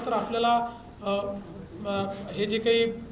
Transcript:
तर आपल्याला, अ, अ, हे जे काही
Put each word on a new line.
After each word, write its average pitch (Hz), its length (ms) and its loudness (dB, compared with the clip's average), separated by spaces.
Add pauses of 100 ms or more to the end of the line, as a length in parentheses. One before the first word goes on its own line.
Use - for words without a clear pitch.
तर 254 60 0
आपल्याला, 233 560 4 (340)
अ, 202 80 -2 (760)
अ, 196 180 0 (280)
हे 202 140 -2
जे 214 120 2
काही 233 260 6 (280)